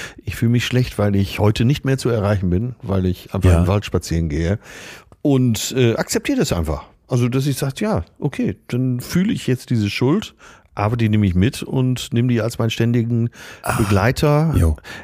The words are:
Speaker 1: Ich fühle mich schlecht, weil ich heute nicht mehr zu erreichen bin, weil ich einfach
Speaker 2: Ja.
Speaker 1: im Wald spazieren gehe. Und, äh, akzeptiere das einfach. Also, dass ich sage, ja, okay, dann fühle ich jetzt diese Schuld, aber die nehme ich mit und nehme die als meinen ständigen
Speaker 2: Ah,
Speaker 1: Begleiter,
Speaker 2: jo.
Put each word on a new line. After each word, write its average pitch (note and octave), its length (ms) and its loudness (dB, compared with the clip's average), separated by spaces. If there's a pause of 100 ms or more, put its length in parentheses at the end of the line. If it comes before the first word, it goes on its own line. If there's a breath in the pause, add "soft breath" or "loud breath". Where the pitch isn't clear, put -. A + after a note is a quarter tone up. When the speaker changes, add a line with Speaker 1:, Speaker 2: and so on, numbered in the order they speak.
(220 loud breath)
Speaker 1:
Ich - 140 -8
fühle A#2 160 2
mich A#2+ 140 2
schlecht, B2+ 320 0
weil G#2 180 2
ich G2 220 0
heute G#2+ 260 2
nicht C3+ 220 0
mehr C3+ 100 2
zu C3 140 -2
erreichen G2+ 400 0
bin, A2+ 320 0
weil G2 240 -2
ich - 280 -4
einfach F#2 160 4
Speaker 2:
Ja. E2+ 120 6
Speaker 1:
im F2 60 4
Wald G2+ 180 0
spazieren E2 420 -2
gehe. E2 300 0 (640 loud breath)
Und, B2+ 560 2
äh, A#2 160 4
akzeptiere B3+ 460 -2
das F3 120 0
einfach. D#2 320 -2 (240)
Also, B2 220 0
dass C3+ 160 -2
ich C#3 100 0
sage, C3+ 220 -4
ja, G3+ 260 -2 (140)
okay, D3+ 400 -4 (100)
dann B2+ 320 -2
fühle F#3+ 320 -2
ich - 140 -6
jetzt B2+ 240 -2
diese G#2+ 180 2
Schuld, D3 460 -2 (400 loud breath)
aber G#2+ 240 -2
die A2+ 100 2
nehme G#2+ 180 4
ich F2+ 80 0
mit F#2 280 2
und B2+ 500 -2
nehme A#2 160 2
die A#2+ 140 2
als A2+ 160 -4
meinen A#2 120 0
ständigen A#2 600 0 (320 loud breath)
Speaker 2:
Ah, - 160 -2
Speaker 1:
Begleiter, C3 800 2
Speaker 2:
jo. D#2+ 180 4 (280 loud breath)